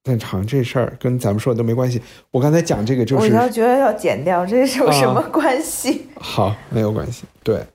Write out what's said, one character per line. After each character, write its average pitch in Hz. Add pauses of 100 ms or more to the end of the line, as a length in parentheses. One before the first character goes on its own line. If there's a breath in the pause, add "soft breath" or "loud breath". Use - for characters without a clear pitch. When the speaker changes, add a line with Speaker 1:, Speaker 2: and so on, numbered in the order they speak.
Speaker 1:
但 123
好 -
像 98
这 131
事 127
儿 123
跟 123
咱 104
们 104
说 127
的 110
都 120
没 113
关 127
系。 120 (300 loud breath)
我 127
刚 147
才 170
讲 107
这 131
个 120
就 127
是 220
Speaker 2:
我 -
要 233
觉 226
得 247
要 277
剪 117
掉， 180
这 247
是 254
有 254
什 139
么 -
Speaker 1:
啊。 320
Speaker 2:
关 294
系？ -
Speaker 1:
好， 104 (140)
没 117
有 107
关 110
系， - (180)
对。 101